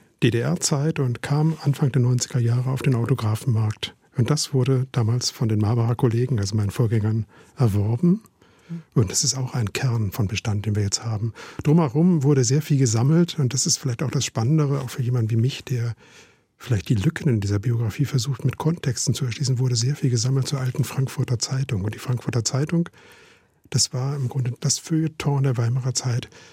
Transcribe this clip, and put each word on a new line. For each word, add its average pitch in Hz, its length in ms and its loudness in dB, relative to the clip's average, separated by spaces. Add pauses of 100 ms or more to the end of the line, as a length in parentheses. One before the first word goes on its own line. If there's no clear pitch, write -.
(220)
D-D-R-Zeit 147 760 0
und 123 240 -2
kam 156 400 2
Anfang 143 300 2
der 127 100 4
neunziger 123 380 0
Jahre 123 300 0
auf 135 120 -4
den 131 120 2
Autografenmarkt. 110 1000 0 (220)
Und 117 120 2
das - 240 0
wurde 131 400 2
damals 120 380 0
von 120 180 -2
den 107 120 2
Marbacher 117 340 2
Kollegen, 120 460 0
also 98 160 -2
meinen 101 140 0
Vorgängern, 110 540 0 (320)
erworben. 117 640 2 (720)
Und 110 180 2
das - 100 -2
ist 131 140 -2
auch 127 180 -4
ein 113 180 -2
Kern 117 380 0
von 98 160 0
Bestand, 101 400 -2
den 107 80 0
wir 104 80 0
jetzt 98 220 -4
haben. 113 280 -4 (300)
Drumherum 156 600 4
wurde 139 180 6
sehr 135 200 2
viel 143 160 2
gesammelt 135 600 4
und 131 160 0
das 127 100 -2
ist - 120 0
vielleicht 123 260 -4
auch 127 80 -2
das 139 140 0
Spannendere, 139 560 0
auch 127 100 -8
für - 120 -6
jemanden 117 280 0
wie 117 60 2
mich, 120 280 0
der 117 300 -4 (640)
vielleicht 101 300 -2
die 120 80 2
Lücken 147 320 0
in 113 120 2
dieser 101 200 0
Biografie 117 460 0
versucht, 127 380 -2
mit 127 120 0
Kontexten 139 580 -2
zu - 100 -2
erschließen, 123 360 -2
wurde 127 160 0
sehr 123 180 0
viel 139 160 0
gesammelt 127 380 0
zur 135 120 -2
alten 127 220 -2
Frankfurter 127 560 -2
Zeitung. 131 460 -2
Und 110 100 -2
die - 60 -12
Frankfurter 120 440 -2
Zeitung, 165 440 0 (840)
das - 220 0
war 135 240 -4
im 131 120 -2
Grunde 123 320 -2
das - 180 0
Feuilleton 156 640 0
der 131 120 2
Weimarer 120 380 0
Zeit, - 340 -2 (240)